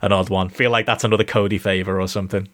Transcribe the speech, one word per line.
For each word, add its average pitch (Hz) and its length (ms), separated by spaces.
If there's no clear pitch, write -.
an 98 100
odd 95 160
one. 95 200
Feel 123 240
like 113 140
that's 113 180
another 107 200
Cody 101 340
favor 95 420
or 95 80
something, 98 460